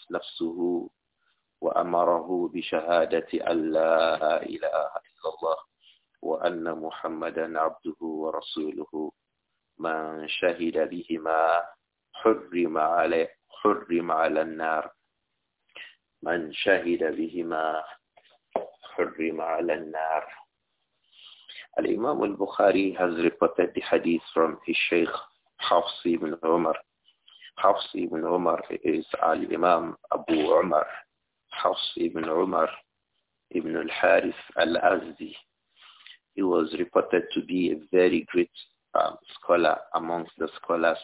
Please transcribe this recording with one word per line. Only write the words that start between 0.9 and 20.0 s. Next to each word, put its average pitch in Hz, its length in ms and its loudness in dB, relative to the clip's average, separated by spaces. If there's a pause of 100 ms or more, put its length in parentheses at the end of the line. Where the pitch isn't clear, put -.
وأمره 87 920 2
بشهادة 82 760 0 (240)
أن 80 200 0
لا 80 680 2
إله 80 480 -2 (160)
إلا - 280 -10
الله 82 220 -2 (680)
وأن 82 420 -2 (160)
محمدا 80 800 -6
عبده 80 400 -4
ورسوله، 78 1120 -8 (680)
من 78 500 -6
شهد 82 600 -2
بهما 82 720 0 (500)
حرم 87 680 0
علي، 82 500 2 (200)
حرم 85 640 0
على 80 300 2
النار، 80 480 -4 (1300)
من 80 300 -4
شهد 87 640 0
بهما 80 680 -4 (1000)
حرم 80 580 -4
على 82 340 -2
النار. 78 500 -4 (1500)